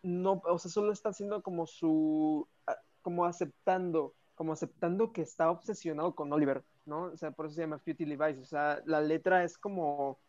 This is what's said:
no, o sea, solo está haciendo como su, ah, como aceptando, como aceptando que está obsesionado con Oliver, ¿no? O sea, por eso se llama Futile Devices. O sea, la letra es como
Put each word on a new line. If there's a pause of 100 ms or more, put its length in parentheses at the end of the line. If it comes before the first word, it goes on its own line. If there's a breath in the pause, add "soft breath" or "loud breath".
no,
o
sea,
solo
está
haciendo
como
su, (180)
ah, (240)
como
aceptando, (220)
como
aceptando
que
está
obsesionado
con
Oliver, (220)
¿no?
O
sea,
por
eso
se
llama
Futile
Devices.
O
sea,
la
letra
es
como (120)